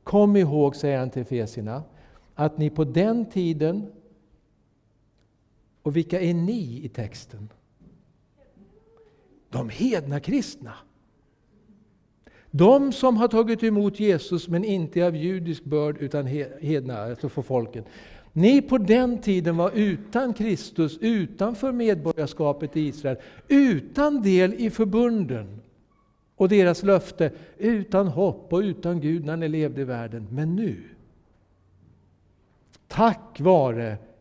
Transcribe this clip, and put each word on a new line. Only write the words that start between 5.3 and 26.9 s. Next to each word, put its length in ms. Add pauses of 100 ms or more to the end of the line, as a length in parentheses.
och 140
vilka 240
är 140
ni 500
i 40
texten? 600 (2000)
De 180
hedna 520
kristna. 540 (1800)
De 420
som 240
har 120
tagit 340
emot 380
Jesus 480
men 160
inte 420
av 100
judisk 480
börd 360
utan 260
he-, 340
hedna, 380
alltså 300
för 140
folken. 420 (480)
"Ni 300
på 160
den 400
tiden 380
var 180
utan 600
Kristus, 640
utanför 720
medborgarskapet 1040
i 40
Israel, 360 (320)
utan 720
del 320
i 160
förbunden 880 (760)
och 120
deras 340
löfte, 500 (260)